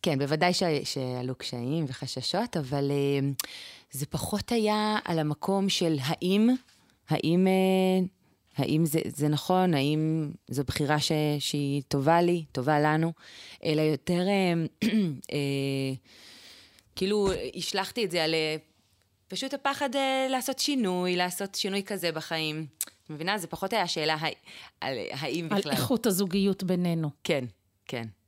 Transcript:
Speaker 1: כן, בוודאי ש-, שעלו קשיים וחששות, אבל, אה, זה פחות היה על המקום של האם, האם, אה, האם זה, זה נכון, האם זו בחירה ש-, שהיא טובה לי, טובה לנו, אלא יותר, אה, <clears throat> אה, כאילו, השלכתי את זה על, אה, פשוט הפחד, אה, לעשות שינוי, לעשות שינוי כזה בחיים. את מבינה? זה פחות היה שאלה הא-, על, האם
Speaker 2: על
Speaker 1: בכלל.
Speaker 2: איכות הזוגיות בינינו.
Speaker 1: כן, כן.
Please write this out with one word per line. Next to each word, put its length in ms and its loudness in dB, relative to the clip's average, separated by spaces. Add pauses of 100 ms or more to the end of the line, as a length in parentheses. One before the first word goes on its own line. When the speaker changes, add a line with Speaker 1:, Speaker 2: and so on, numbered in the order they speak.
Speaker 1:
כן, 180 0
בוודאי 340 2
ש-, 100 0 (200)
שעלו 520 -4
קשיים 520 -4
וחששות, 680 -6
אבל, 340 -2
אה, 380 0 (600)
זה 140 -6
פחות 460 -4
היה 540 2
על 140 0
המקום 500 0
של 320 2
האם, 480 2 (600)
האם, 380 4
אה, 580 4 (520)
האם 280 2
זה, 220 2
זה 200 -2
נכון, 460 2
האם 580 0 (160)
זו 160 -4
בחירה 360 0
ש-, 120 0 (280)
שהיא 480 -2
טובה 340 4
לי, 300 2
טובה 280 2
לנו, 340 2 (500)
אלא 180 2
יותר, 460 0
אה, 260 2 (300)
<clears throat> 500 0
אה, 600 -2 (1040)
כאילו, 340 0 (260)
השלכתי 500 -4
את 60 -4
זה 120 0
על, 100 0
אה, 220 0 (720)
פשוט 260 -6
הפחד, 420 -2
אה, 340 0
לעשות 300 -2
שינוי, 560 2
לעשות 400 -2
שינוי 280 -2
כזה 280 -4
בחיים. 540 -4 (380)
את 60 -20
מבינה? 280 -2
זה 100 -6
פחות 260 -6
היה 140 2
שאלה 320 0
הא-, 100 0 (520)
על, 160 -4 (140)
האם 400 -4
Speaker 2:
על 80 2
Speaker 1:
בכלל. 120 -4
Speaker 2:
איכות 340 0
הזוגיות 580 2
בינינו. 460 0 (140)
Speaker 1:
כן, 220 0 (400)
כן. 220 -8 (200)